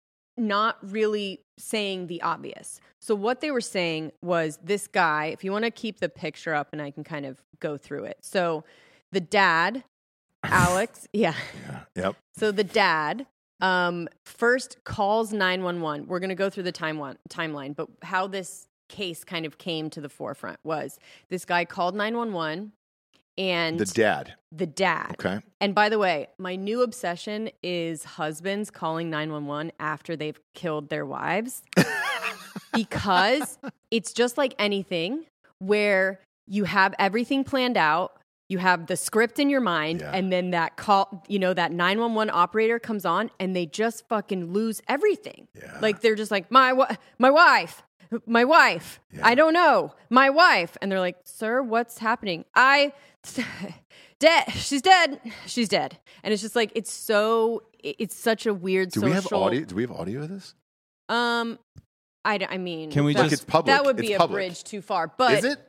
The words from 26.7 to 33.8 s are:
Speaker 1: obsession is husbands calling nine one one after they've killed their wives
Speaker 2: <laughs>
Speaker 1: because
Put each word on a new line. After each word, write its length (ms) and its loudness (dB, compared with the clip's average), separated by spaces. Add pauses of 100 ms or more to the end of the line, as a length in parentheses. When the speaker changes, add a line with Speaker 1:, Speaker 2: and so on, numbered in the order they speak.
Speaker 1:
obsession 680 -4 (120)
is 420 -6
husbands 680 -6
calling 380 -4
nine 220 -4
one 160 -8
one 320 -8
after 360 -6
they've 240 -8 (160)
killed 340 -6
their 160 -4
wives 560 -6 (140)
Speaker 2:
<laughs> 1000 -2
Speaker 1:
because 840 2 (340)